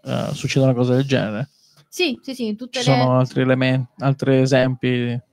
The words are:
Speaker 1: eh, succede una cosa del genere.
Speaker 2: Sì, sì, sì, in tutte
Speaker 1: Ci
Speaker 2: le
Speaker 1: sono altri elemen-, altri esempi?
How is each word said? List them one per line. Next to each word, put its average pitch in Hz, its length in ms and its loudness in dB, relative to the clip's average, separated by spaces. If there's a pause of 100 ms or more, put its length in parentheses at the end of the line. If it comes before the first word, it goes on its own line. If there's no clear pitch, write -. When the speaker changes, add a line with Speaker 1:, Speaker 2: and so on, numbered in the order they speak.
Speaker 1:
eh, 123 300 -6
succede 135 320 0
una 127 80 4
cosa 123 200 2
del 135 120 2
genere. 123 420 -2 (400)
Speaker 2:
Sì, 311 320 -4
sì, 269 140 -12
sì, 240 140 -6
in 208 80 -6
tutte 247 260 -8
Speaker 1:
Ci 135 80 2
Speaker 2:
le 135 60 4
Speaker 1:
sono 127 220 2
altri 127 220 0
elemen-, 131 460 0 (140)
altri 135 400 2
esempi? 127 800 0 (140)